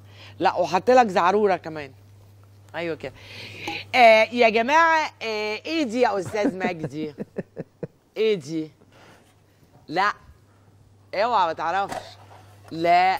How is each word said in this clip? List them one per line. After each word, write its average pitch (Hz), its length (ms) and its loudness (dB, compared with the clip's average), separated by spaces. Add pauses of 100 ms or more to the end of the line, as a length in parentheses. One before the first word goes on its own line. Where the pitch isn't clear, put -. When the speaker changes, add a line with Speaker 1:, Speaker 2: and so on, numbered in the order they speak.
(380)
Speaker 1:
لا، 175 180 0
وحط 175 340 0
لك 254 160 6
زعرورة 196 500 2
كمان. 156 340 -12 (840)
ايوه 165 220 -8
كده. 135 160 -12 (840)
آه، 220 300 8
يا 233 240 4
جماعه، 302 640 2 (120)
آه، 214 320 -6 (120)
ايه 320 160 -2
دي 240 180 -2
يا 214 180 2
استاذ 208 400 -4
مجدي؟ 156 560 -8 (500)
Speaker 2:
<laughs> - 520 -20
Speaker 1:
ايه 214 180 0
دي؟ 156 360 -8 (1160)
لا، 185 240 -2 (1000)
اوعى 202 320 0
ما 165 60 -2
تعرفش. 170 520 -6 (680)
لا. 175 500 2